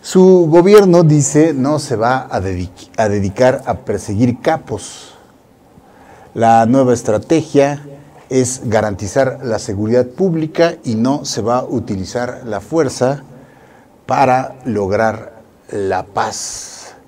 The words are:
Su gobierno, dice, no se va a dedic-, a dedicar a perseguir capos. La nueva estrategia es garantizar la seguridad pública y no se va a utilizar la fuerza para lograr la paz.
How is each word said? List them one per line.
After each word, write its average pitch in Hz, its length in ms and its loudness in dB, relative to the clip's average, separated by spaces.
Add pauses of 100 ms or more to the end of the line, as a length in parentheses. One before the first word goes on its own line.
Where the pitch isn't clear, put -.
Su 185 480 6
gobierno, 180 540 6
dice, 151 500 4
no 139 260 -2
se 127 180 -6
va 127 340 0
a 120 100 -4
dedic-, 92 560 -8
a 110 120 0
dedicar 104 580 0
a 110 140 -4
perseguir 107 600 -2
capos. - 760 -6 (1160)
La 113 340 4
nueva 123 280 4
estrategia 139 920 0 (460)
es 127 340 -2
garantizar 107 760 -2
la 113 160 -6
seguridad 110 480 -2
pública 165 760 -2
y 120 100 -4
no 135 300 -2
se - 180 -8
va 120 160 -2
a - 60 -4
utilizar 117 800 -8
la 104 160 -8
fuerza 143 640 -2 (840)
para 131 580 0
lograr 107 760 -2 (280)
la 95 340 -4
paz. - 920 -10 (140)